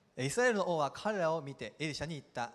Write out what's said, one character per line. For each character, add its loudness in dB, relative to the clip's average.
え -2
ー、 2
イ -2
ス 0
ラ 6
エ 6
ル 4
の 2
王 2
は 2
彼 -2
ら 4
を -2
見 -10
て -8
エ 0
リ -2
シ -6
ャ -2
に -4
言 -8
っ -20
た。 -6